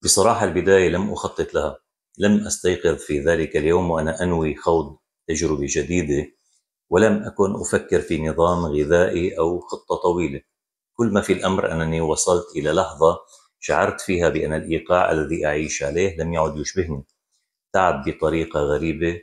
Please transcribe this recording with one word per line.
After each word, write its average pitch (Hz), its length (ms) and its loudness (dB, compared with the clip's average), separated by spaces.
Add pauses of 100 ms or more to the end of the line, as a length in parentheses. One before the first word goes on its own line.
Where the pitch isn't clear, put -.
بصراحة 104 420 2
البداية 90 440 4
لم 92 220 -2
أخطط - 420 -6
لها. 73 240 -2 (400)
لم 104 280 4
أستيقظ 87 500 0
في 73 240 -4
ذلك 80 380 0
اليوم 85 340 2
وأنا 80 320 -2
أنوي 82 320 0
خوض 78 420 0 (300)
تجربة 76 420 -2
جديدة، 73 580 -2 (640)
ولم 104 340 4
أكن 101 320 0
أفكر - 460 -2
في 80 200 -4
نظام 85 440 0
غذائي 82 720 0
أو 85 220 0
خطة - 440 -8
طويلة. 85 380 0 (520)
كل 117 140 0
ما 101 140 2
في 98 120 0
الأمر 92 380 0
أنني 80 300 -2
وصلت 85 440 0 (100)
إلى 76 160 -2
لحظة 82 480 2 (400)
شعرت 95 420 0
فيها 87 280 2
بأن 78 240 -2
الإيقاع 85 580 0
الذي 78 340 -2
أعيش 76 380 -2
عليه 82 340 -2
لم 82 160 -4
يعد 78 240 -2
يشبهني. 76 480 -6 (680)
تعب 85 360 2
بطريقة 78 500 -2
غريبة 76 640 -2